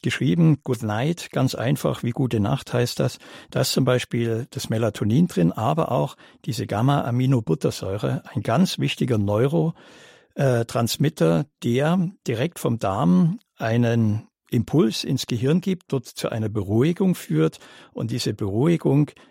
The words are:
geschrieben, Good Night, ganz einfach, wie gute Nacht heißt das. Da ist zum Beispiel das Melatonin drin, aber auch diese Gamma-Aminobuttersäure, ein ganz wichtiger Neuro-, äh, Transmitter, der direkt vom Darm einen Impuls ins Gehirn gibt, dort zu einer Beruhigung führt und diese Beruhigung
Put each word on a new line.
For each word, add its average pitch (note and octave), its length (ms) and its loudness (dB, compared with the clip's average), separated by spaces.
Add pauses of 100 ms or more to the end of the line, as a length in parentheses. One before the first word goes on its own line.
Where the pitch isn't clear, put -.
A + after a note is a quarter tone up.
geschrieben, D#3+ 600 2
Good A#2+ 200 -4
Night, A#2 480 -2
ganz C3 240 0
einfach, C#3 480 -2
wie A#2+ 80 -2
gute A#2+ 280 -2
Nacht A#2+ 340 -2
heißt A#2+ 260 -2
das. C3 180 -2 (320)
Da B2+ 120 -2
ist - 120 -2
zum C#3 120 2
Beispiel A#2 680 -2
das - 180 -10
Melatonin A2+ 580 2
drin, F3 240 2
aber D3+ 400 -2
auch C#3+ 240 -2 (300)
diese A2 220 -6
Gamma-Aminobuttersäure, B2+ 1600 0 (100)
ein A2 100 -4
ganz D3 340 2
wichtiger B2+ 400 0
Neuro-, C#3 560 0 (640)
äh, B2 300 2
Transmitter, D#3 800 0 (180)
der D#3+ 480 2 (160)
direkt B2+ 320 -2
vom A#2+ 180 0
Darm E3 640 2 (180)
einen A#2 680 2 (240)
Impuls D3+ 520 2
ins - 240 -4
Gehirn C3 340 0
gibt, F#3 300 -6
dort C3 140 -4
zu - 240 -8
einer A2 200 -4
Beruhigung A#2+ 680 2
führt - 440 -2 (340)
und A2+ 180 -6
diese A#2+ 220 -4
Beruhigung C#3 800 0 (200)